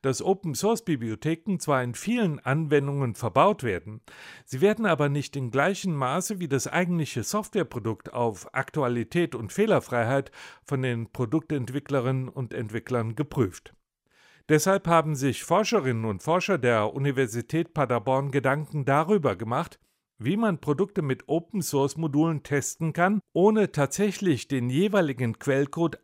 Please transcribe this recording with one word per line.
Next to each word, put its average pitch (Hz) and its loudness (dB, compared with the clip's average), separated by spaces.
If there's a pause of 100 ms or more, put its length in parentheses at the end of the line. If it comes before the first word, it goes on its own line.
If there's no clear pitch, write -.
dass 135 -2
Open-Source-Bibliotheken 165 -2
zwar 135 0
in 120 -4
vielen 208 -2
Anwendungen 143 0
verbaut 151 2
werden, 107 -6 (460)
sie 131 -4
werden 214 4
aber 147 2
nicht 143 -4
in 131 -4
gleichem 170 0
Maße 160 -2
wie 165 -6
das 135 0
eigentliche 170 -2
Softwareprodukt 123 -4
auf 117 -4
Aktualität 131 -2
und 110 -8
Fehlerfreiheit 135 2 (320)
von 139 -4
den 120 -4
Produktentwicklerinnen 131 -2
und 127 -8
Entwicklern 113 -4
geprüft. 127 -4 (720)
Deshalb 190 4
haben 160 4
sich 131 -2
Forscherinnen 165 2
und 101 -4
Forscher 175 0
der 113 2
Universität 135 -2
Paderborn 131 0
Gedanken 143 0
darüber 147 2
gemacht, 117 -6 (400)
wie 135 0
man 208 0
Produkte 175 -2
mit 131 -4
Open-Source-Modulen 151 0
testen 147 -4
kann, 190 2 (120)
ohne 208 4
tatsächlich 180 0
den 127 0
jeweiligen 139 0
Quellcode 143 0